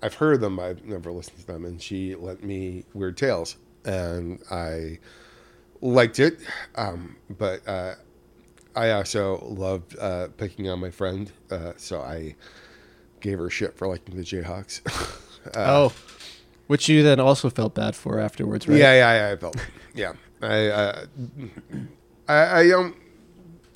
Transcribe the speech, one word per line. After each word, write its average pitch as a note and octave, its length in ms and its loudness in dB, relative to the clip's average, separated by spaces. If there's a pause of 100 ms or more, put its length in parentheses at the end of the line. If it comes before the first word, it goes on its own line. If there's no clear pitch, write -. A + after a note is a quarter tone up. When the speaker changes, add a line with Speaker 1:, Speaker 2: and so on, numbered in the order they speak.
Speaker 1:
"I've G#2+ 140 -4
heard D3+ 200 4
of A#2+ 60 0
them, G2 160 -2
but F2+ 60 -6
I've F2+ 220 -8
never F2 260 -10
listened F2 280 -14
to F2+ 80 -20
them." F2 180 -12
And E2+ 160 -12
she F#2+ 340 -8
lent F2+ 280 -12
me F#2+ 400 -8 (100)
Weird F#2+ 220 -6
Tales, G#2+ 400 -2 (300)
and F2 560 -4 (100)
I D#2+ 480 -6 (840)
liked B2 380 4
it. E3 200 4 (360)
Um, F2+ 400 -8 (140)
but, F#2+ 380 -6
uh, F#2 260 -6 (800)
I A2+ 160 2
also G2 540 -2
loved, F#2+ 540 -6
uh, F2+ 360 -4
picking G2 340 -8
on F2+ 100 -6
my F2+ 120 -8
friend, F#2+ 400 -6 (200)
uh, F2 260 -8
so E2 240 -10
I D#2 340 -10 (880)
gave G2 160 -4
her F2 120 -6
shit - 280 -6
for F#2 100 -6
liking F2+ 280 -8
the F2+ 80 -8
Jayhawks. F2+ 580 -10 (400)
<laughs> - 40 -20 (300)
Uh, C3+ 340 4
Speaker 2:
Oh, - 40 -4 (720)
which D3 220 2
you D3+ 120 8
then C#3+ 200 8
also C3+ 280 4
felt A2+ 240 -2
bad G#2+ 220 -2
for - 240 -4
afterwards, G#2+ 480 -4
right? D3 100 8
Speaker 1:
Yeah, C3+ 160 10
yeah, A#2 360 6
yeah, G2+ 40 -2
I F#2 40 -4
felt, E2 180 -10 (400)
yeah. F#2+ 180 -6 (280)
I, G#2+ 260 2
uh, G#2 380 -2 (1200)
I, E3 320 4
I E3+ 80 10
don't, F3+ 280 4 (800)